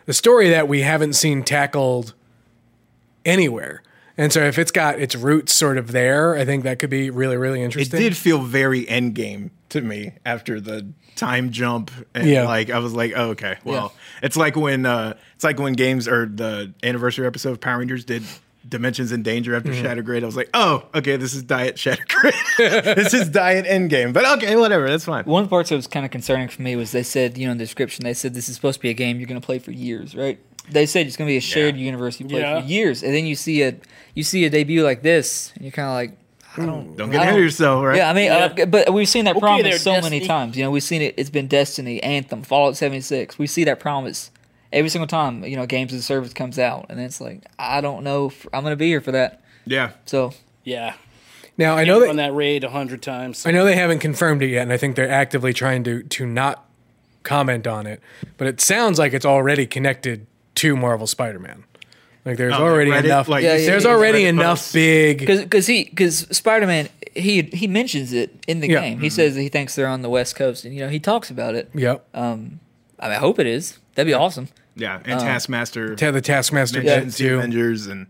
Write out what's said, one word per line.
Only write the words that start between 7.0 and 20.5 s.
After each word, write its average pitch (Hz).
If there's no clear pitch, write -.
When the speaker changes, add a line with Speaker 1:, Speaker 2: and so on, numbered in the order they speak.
Speaker 1:
really, 127
really 131
Speaker 2:
It 123
Speaker 1:
interesting. 139
Speaker 2:
did 214
feel 160
very 131
Endgame 110
to 151
me 104
after 117
the 107
time 123
jump. 120
And 123
Speaker 1:
Yeah. 131
Speaker 2:
like, 113
I 120
was 120
like, 117
"Oh, 117
okay. 98
Well," 120
Speaker 3:
Yeah. -
Speaker 2:
it's 135
like 151
when, 139
uh, 113
it's -
like 151
when 135
games 127
or 117
the 104
anniversary 123
episode 127
of 117
Power 123
Rangers 123
did 117
Dimensions 120
in 120
Danger 117
after 120
Speaker 1:
Mm-hmm. 123
Speaker 2:
Shattergrade. 120
I -
was 113
like, 127